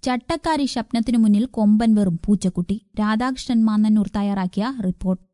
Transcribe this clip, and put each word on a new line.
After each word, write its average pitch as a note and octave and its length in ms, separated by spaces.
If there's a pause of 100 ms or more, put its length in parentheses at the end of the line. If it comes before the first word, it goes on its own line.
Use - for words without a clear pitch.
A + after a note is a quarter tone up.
ചട്ടക്കാരി C#4+ 600
ശബ്നത്തിനു A#3 520
മുന്നിൽ G#3+ 340
കൊമ്പൻ G#3+ 420
വെറും F#3+ 280
പൂച്ചക്കുട്ടി. F#3 560 (200)
രാധാകൃഷ്ണൻ A#3 640
മാന്നന്നൂർ G#3+ 480
തയ്യാറാക്കിയ G3+ 560 (140)
റിപ്പോർട്ട്. F#3 400 (120)